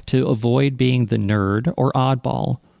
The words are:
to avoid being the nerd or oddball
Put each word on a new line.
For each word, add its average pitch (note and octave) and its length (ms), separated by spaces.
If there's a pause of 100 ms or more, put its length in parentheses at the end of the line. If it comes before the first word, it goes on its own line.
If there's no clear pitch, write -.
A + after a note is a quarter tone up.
to C3 220
avoid B2+ 500
being B2+ 280
the A2+ 120
nerd G#2 580
or C3 160
oddball B2+ 680 (200)